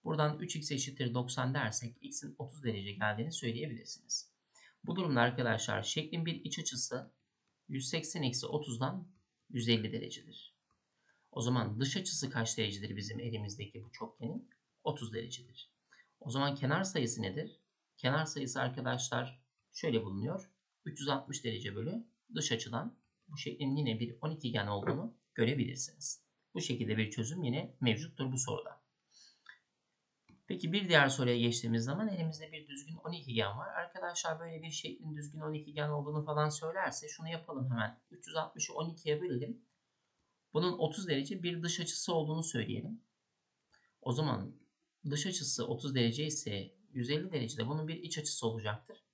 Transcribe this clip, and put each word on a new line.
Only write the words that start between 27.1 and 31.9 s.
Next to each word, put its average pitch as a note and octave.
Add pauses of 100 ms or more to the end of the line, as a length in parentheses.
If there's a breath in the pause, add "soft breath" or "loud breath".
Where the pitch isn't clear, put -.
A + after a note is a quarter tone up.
çözüm C#3+
yine B2+
mevcuttur C3
bu C3
soruda. - (1700 loud breath)
Peki -
bir G3
diğer C#3+
soruya B2
geçtiğimiz A#2
zaman E3